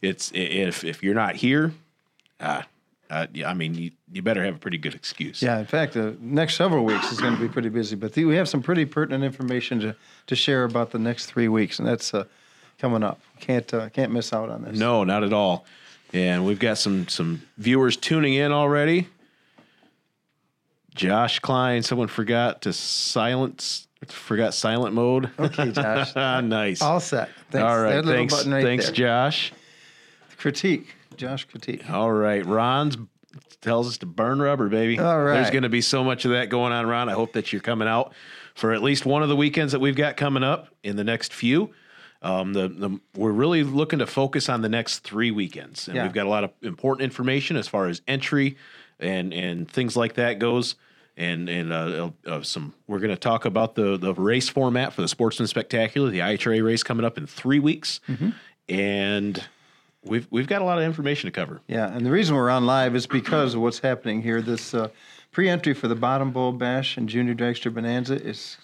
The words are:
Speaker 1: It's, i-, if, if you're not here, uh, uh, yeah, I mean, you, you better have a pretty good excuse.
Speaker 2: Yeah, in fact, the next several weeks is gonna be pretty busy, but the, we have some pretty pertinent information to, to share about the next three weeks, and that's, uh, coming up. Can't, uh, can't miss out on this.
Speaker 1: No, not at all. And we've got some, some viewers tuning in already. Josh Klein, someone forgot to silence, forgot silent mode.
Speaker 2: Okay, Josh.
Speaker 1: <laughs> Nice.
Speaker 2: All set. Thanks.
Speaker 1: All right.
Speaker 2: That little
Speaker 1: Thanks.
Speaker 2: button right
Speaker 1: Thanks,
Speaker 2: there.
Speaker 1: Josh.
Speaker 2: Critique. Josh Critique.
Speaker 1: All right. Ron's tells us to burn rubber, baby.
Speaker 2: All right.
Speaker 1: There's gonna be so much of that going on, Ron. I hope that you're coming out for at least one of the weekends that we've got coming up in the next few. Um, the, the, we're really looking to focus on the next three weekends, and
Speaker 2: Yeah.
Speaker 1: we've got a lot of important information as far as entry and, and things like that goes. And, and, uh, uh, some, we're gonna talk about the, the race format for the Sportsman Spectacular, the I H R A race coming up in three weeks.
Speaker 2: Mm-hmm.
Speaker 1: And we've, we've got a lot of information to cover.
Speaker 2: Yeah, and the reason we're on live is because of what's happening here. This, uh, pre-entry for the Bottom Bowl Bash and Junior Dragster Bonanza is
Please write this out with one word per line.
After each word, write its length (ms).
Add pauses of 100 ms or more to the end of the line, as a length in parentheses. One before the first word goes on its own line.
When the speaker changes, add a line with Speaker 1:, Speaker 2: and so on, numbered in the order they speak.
Speaker 1:
It's, 320
i-, 40
if, 480
if 180
you're 140
not 180
here, 380 (680)
uh, 240 (480)
uh, 240
yeah, 160
I 40
mean, 200
you, 160 (220)
you 100
better 220
have 100
a 40
pretty 200
good 160
excuse. 480
Speaker 2:
Yeah, 160
in 80
fact, 280
the 260
next 340
several 300
weeks 260
is 100
gonna 200
be 80
pretty 220
busy, 260
but 160
the, 140
we 100
have 120
some 140
pretty 220
pertinent 400
information 560
to, 160 (320)
to 80
share 280
about 280
the 80
next 260
three 220
weeks, 320
and 80
that's, 260
uh, 100 (540)
coming 240
up. 160 (220)
Can't, 340
uh, 140
can't 240
miss 200
out 180
on 120
this. 160
Speaker 1:
No, 240
not 220
at 80
all. 320 (480)
And 340
we've 140
got 180
some, 300
some 340 (140)
viewers 400
tuning 380
in 180
already. 560 (1900)
Josh 440
Klein, 440
someone 260
forgot 540
to 100
silence, 1120 (200)
forgot 480
silent 400
mode. 440
Speaker 2:
Okay, 340
Josh. 420
Speaker 1:
<laughs> 300
Nice. 380
Speaker 2:
All 180
set. 300 (200)
Thanks. 140
Speaker 1:
All 160
right. 140
Speaker 2:
That 100
little 160
Speaker 1:
Thanks. 140
Speaker 2:
button 180
right 120
Speaker 1:
Thanks, 220
Speaker 2:
there. 80
Speaker 1:
Josh. 580 (840)
Speaker 2:
Critique. 560 (220)
Josh 280
Critique. 460
Speaker 1:
All 220
right. 340
Ron's 500 (640)
tells 280
us 100
to 80
burn 340
rubber, 280
baby. 300
Speaker 2:
All 220
right. 140
Speaker 1:
There's 160
gonna 180
be 120
so 240
much 200
of 60
that 180
going 240
on, 140
Ron. 220
I 40
hope 220
that 180
you're 80
coming 280
out 260 (400)
for 180
at 100
least 220
one 180
of 60
the 80
weekends 360
that 80
we've 160
got 200
coming 260
up 260 (140)
in 140
the 80
next 280
few. 420 (480)
Um, 300
the, 160
the, 300 (160)
we're 160
really 320
looking 380
to 60
focus 420
on 140
the 60
next 320
three 300
weekends, 560
and 100
Speaker 2:
Yeah. 60
Speaker 1:
we've 100
got 140
a 20
lot 140
of 80 (120)
important 420
information 520
as 120
far 180
as 220
entry 480 (420)
and, 340
and 380
things 260
like 180
that 260
goes. 340 (420)
And, 320
and, 240
uh, 380 (160)
uh, 160
some, 320 (140)
we're 120
gonna 160
talk 280
about 320
the, 200
the 180
race 340
format 440
for 100
the 60
Sportsman 400
Spectacular, 600
the 120
I 100
H 140
R 80
A 60
race 240
coming 220
up 120
in 80
three 340
weeks. 480
Speaker 2:
Mm-hmm. 220 (380)
Speaker 1:
And 760 (600)
we've, 260
we've 160
got 160
a 20
lot 140
of 60
information 440
to 40
cover. 360
Speaker 2:
Yeah, 240
and 120
the 60
reason 260
we're 140
on 160
live 300
is 100
because 480
of 60
what's 180
happening 440
here. 200
This, 320
uh, 140 (420)
pre-entry 440
for 140
the 60
Bottom 380
Bowl 200
Bash 440
and 120
Junior 260
Dragster 380
Bonanza 480
is 440